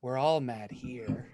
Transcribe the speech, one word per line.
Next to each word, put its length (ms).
We're 160
all 240
mad 300
here. 640